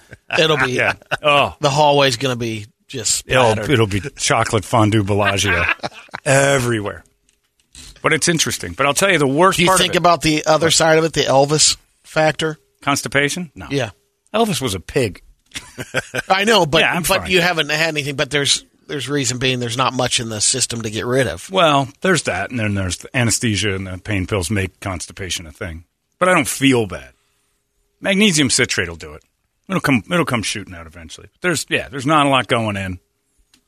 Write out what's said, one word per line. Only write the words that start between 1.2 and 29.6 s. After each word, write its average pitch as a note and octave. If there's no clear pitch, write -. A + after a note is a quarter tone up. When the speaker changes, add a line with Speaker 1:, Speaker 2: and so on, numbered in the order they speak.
Speaker 2:
Oh. C#3+
Speaker 1:
The D3
hallway's C#3+
gonna B2+
be A2+
just -
Speaker 2:
It'll, B2+
Speaker 1:
splattered. G#2+
Speaker 2:
it'll A#2
be G2
chocolate A2+
fondue G#2+
Bellagio G2+
Speaker 1:
<laughs> -
Speaker 2:
everywhere. A#2+
But D3+
it's D#3+
interesting. B2
But C3
I'll C#3+
tell G3
you F3
the C#3+
worst E3
Speaker 1:
Do E3+
you F3+
Speaker 2:
part F#3+
Speaker 1:
think F3+
Speaker 2:
of F#3+
it. -
Speaker 1:
about E3
the D3+
other D#3
side D#3+
of D#3+
it, D#3+
the -
Elvis C#3+
factor? D#3
Speaker 2:
Constipation? C#3+
No. -
Speaker 1:
Yeah. B2+
Speaker 2:
Elvis G#3
was B2
a F#2
pig. A2
Speaker 1:
<laughs> -
I F#3+
know, G#3
but, C#3+
Speaker 2:
Yeah, C#3+
I'm E3+
Speaker 1:
but F#3+
Speaker 2:
fine. F3
Speaker 1:
you F3+
haven't E3
had D#3
anything. D3
But C#3
there's, C#3+
there's C#3
reason C3+
being C3
there's A#2+
not B2+
much B2
in A#2
the G#2+
system A#2
to A2
get A2
rid B2
of. E2
Speaker 2:
Well, D3+
there's F3+
that, G2
and B2+
then G#2
there's F#2
the -
anesthesia, G#2+
and F#2+
the F#2
pain F#2
pills F#2+
make F#2+
constipation F2+
a D2+
thing. E2+
But F3+
I F#3
don't D3+
feel B2+
bad. E2+
Magnesium F#3
citrate A2
will E2+
do D#2
it. D#2